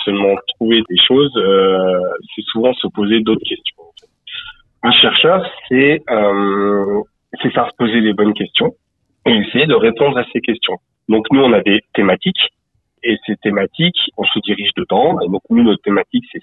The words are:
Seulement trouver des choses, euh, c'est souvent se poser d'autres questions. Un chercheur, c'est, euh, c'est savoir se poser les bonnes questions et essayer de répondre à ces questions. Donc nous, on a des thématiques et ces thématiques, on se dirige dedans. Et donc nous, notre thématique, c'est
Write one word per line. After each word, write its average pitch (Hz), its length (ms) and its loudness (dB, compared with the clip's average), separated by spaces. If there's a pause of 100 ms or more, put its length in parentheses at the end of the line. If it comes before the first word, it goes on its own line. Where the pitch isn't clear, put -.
Seulement 101 300 0 (200)
trouver 113 320 2
des 90 100 -4
choses, 139 380 2
euh, 95 640 2 (360)
c'est - 100 -10
souvent 123 280 0
se 104 140 -6
poser 107 320 0
d'autres 110 240 -2
questions. - 400 -10 (1000)
Un - 80 2
chercheur, - 540 2 (220)
c'est, 139 420 2
euh, 101 920 0 (400)
c'est 170 80 0
savoir 123 220 -2
se - 40 -20
poser 117 240 0
les 107 140 2
bonnes 104 200 0
questions - 380 -2 (540)
et 120 60 2
essayer 117 340 0
de 147 80 2
répondre 117 440 2
à 120 140 -2
ces 120 80 -4
questions. - 380 -6 (320)
Donc 110 220 2
nous, 139 100 4
on 127 100 4
a 101 100 4
des 101 200 0 (120)
thématiques 98 600 0 (500)
et 113 220 -2
ces 104 120 -4
thématiques, 107 600 -2 (200)
on 101 60 -4
se - 160 -2
dirige 104 380 -4
dedans. 113 440 0
Et 87 60 -4
donc 95 220 -4
nous, 117 140 4
notre 104 180 2
thématique, 101 500 -2
c'est 87 120 -12